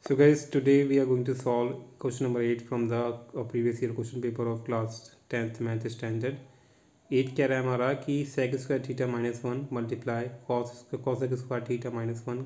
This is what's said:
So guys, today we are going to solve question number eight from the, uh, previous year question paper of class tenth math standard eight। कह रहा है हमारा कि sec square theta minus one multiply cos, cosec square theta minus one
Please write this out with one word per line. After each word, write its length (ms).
So 120
guys, 320
today 360
we 140
are 60
going 180
to 100
solve 480
question 280
number 160
eight 260
from 220
the, 80
uh, 60
previous 380
year 120
question 280
paper 280
of 160
class 500
tenth 320
math 280
standard 520
eight। 280
कह 80
रहा 140
है 40
हमारा 380
कि 140
sec 380
square 240
theta 260
minus 320
one 160
multiply 500
cos, 240
cosec 380
square 260
theta 300
minus 260
one 200